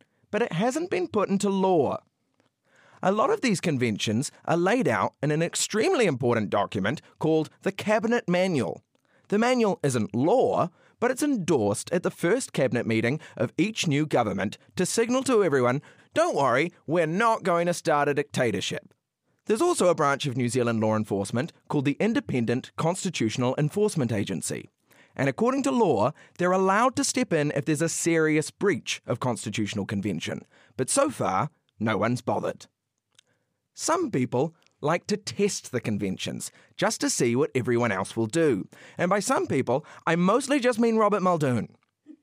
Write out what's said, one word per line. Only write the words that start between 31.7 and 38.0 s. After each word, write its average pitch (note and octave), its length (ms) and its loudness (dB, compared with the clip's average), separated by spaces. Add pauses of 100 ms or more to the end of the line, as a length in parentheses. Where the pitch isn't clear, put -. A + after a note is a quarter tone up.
no G#2+ 180 0
one's A#2 240 0
bothered. G2+ 460 -4 (1080)
Some D#4+ 380 -2
people C3 420 -2 (280)
like D#3+ 260 -2
to G3+ 100 -2
test - 540 -4
the A#2+ 100 -2
conventions G2 680 -4 (260)
just G#3 240 -2
to C#4+ 80 0
see A#2+ 260 2
what C#3+ 200 2
everyone A#2+ 360 0
else F#2+ 240 -4